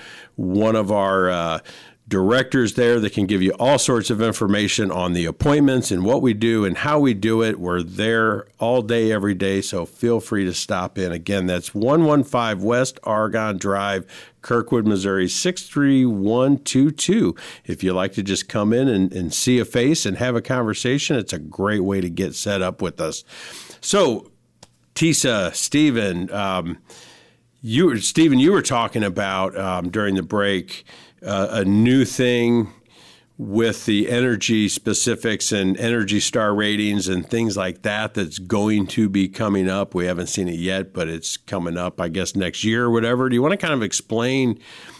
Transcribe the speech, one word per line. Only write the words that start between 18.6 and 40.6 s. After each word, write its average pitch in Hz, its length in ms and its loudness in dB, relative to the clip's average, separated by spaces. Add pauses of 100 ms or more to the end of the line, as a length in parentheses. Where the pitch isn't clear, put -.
in 131 160 2
and, 95 240 2
and 87 220 -6
see 123 240 2
a 110 80 0
face 131 400 0
and 92 100 -2
have 123 180 -2
a 117 60 0
conversation, 127 760 -2
it's 98 180 -4
a 82 40 -8
great 98 420 -2
way 98 200 0
to 90 80 -2
get 85 260 -4
set 101 280 -4
up 90 180 -4
with 85 220 -4
us. 80 200 -6 (600)
So, 156 480 0 (640)
Tisa, 117 600 0
Steven, 107 760 0
um, 92 460 -4 (840)
you, 123 380 2
Steven, 147 400 4
you 147 120 6
were 185 120 4
talking 113 420 -2
about, 95 540 -2
um, 90 320 -4
during 101 240 0
the 92 80 0
break, 101 600 -2 (400)
uh, 98 260 -2
a 107 140 -2
new 117 400 4
thing 120 680 2 (640)
with 110 500 -2
the 104 220 2
energy 117 600 2
specifics 110 840 -2
and 95 240 0
Energy 107 440 0
Star 107 340 0
ratings 104 540 0
and 90 200 -4
things 113 280 -2
like 92 260 -6
that 107 320 -4
that's 92 240 -4
going 104 500 0
to 107 200 2
be 95 200 2
coming 101 400 0
up. 95 260 -2
We 90 120 0
haven't 87 220 -4
seen 92 200 -4
it 85 100 -6
yet, 95 340 -4